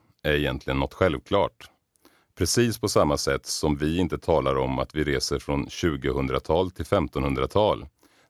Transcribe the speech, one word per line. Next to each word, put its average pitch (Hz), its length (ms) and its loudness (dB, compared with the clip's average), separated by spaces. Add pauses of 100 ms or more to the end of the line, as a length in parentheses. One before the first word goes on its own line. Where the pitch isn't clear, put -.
(220)
är 76 120 0
egentligen 67 460 -2
något 67 140 -2
självklart. 92 760 0 (680)
Precis 113 440 0
på 107 80 -2
samma 78 300 4
sätt - 280 -2
som 76 320 0
vi 78 200 0
inte 78 200 -2
talar 67 380 2
om 65 240 -2
att 65 160 -6
vi 76 80 0
reser 69 360 -2
från 71 300 -4
tjugohundratal 69 1040 -2
till - 140 -8
femtonhundratal 71 1000 0 (440)